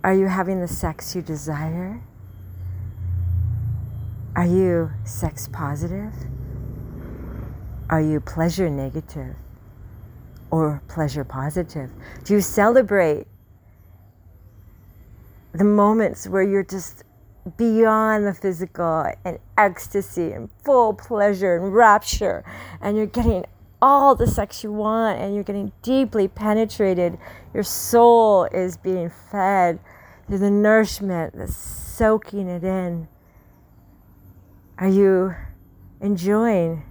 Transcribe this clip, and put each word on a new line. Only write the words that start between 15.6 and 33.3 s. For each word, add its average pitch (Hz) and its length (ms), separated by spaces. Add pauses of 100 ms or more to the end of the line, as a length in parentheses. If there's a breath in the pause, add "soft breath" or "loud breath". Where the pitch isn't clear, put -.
moments 208 640
where 190 160
you're 196 200
just - 420 (540)
beyond 220 680
the 196 60
physical 170 800 (140)
and 175 120 (200)
ecstasy 190 760
and 156 160 (160)
full 240 300
pleasure 202 600
and 190 180
rapture, 214 720 (340 loud breath)
and 208 160
you're 214 80
getting 220 400 (380)
all 277 320
the 240 120
sex - 380
you 208 80
want, 214 460
and 202 160
you're 202 100
getting 202 260 (120)
deeply 233 460
penetrated? 208 880 (340 loud breath)
Your 208 100
soul 226 840
is 180 340
being 180 320 (200)
fed 185 480 (480 loud breath)
through 202 120
the 202 120
nourishment 208 840
that's - 180
soaking - 920
it 175 160
in. 180 420 (1700 soft breath)